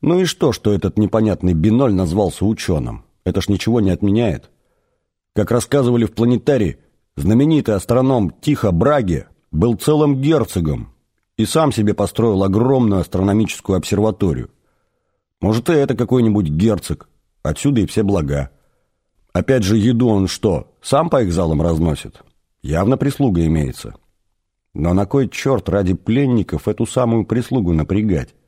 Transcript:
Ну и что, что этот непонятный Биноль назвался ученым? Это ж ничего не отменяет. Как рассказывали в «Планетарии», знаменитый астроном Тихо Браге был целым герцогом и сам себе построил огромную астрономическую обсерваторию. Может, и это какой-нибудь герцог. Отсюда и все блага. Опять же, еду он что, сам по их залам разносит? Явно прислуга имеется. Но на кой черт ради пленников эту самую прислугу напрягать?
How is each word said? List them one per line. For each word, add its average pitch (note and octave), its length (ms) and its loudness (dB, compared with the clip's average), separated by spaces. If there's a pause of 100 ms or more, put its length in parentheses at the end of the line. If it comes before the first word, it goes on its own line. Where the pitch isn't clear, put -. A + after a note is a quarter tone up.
Ну E3+ 180 2
и F#3+ 40 2
что, D#3 280 0
что G#2 200 -2
этот G2 260 -2
непонятный G#2 560 2
Биноль A2 380 2
назвался F#2 520 -2
ученым? E2 600 -2 (200)
Это F#2 160 -2
ж - 80 -6
ничего A2 320 0
не F#2+ 100 2
отменяет. G2+ 600 -2 (840)
Как G#2+ 160 0
рассказывали A#2+ 560 2
в G2+ 60 -4
«Планетарии», A#2+ 680 0 (380)
знаменитый A#2+ 580 2
астроном A#2+ 560 0
Тихо A#2+ 420 -2
Браге G2 560 0 (240)
был G#2+ 240 0
целым D3 440 2
герцогом F#2 720 -2 (420)
и A2+ 80 2
сам D#3 260 0
себе G#2 240 0
построил G2+ 480 0
огромную A2 600 2
астрономическую G2 760 -2
обсерваторию. F#2+ 760 -2 (920)
Может, A2 300 0
и E3+ 40 4
это C#3 200 2
какой-нибудь A2 540 2
герцог. E2 600 -2 (340)
Отсюда A2+ 400 0
и F2+ 40 0
все - 160 -2
блага. D2 480 -2 (800)
Опять A#2 300 0
же, G2+ 140 2
еду A#2 320 2
он G2 180 2
что, - 560 -2
сам D#3 260 0
по C#3+ 140 2
их F2+ 100 0
залам D#2+ 300 0
разносит? E2 600 -2 (400)
Явно F#2+ 340 0
прислуга B2 500 0
имеется. D2 480 -4 (800)
Но E2 200 -2
на G2 120 0
кой C3 220 0
черт - 400 -4
ради F#2+ 260 0
пленников A#2 760 -2
эту G#2+ 180 -2
самую A#2 380 0
прислугу A2+ 480 -2
напрягать? F2 640 -2 (140)